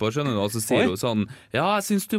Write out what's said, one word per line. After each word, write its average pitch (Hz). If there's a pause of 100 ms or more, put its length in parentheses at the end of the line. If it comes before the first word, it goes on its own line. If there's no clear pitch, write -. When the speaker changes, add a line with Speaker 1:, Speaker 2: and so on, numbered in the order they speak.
Speaker 1:
på, 107
skjønner 139
du, 107
og 101
så 113
sier -
Speaker 2:
Oi. 233
Speaker 1:
hun 92
sånn, 107 (260)
«Ja, 143 (100)
jeg 202
synes 202
du 220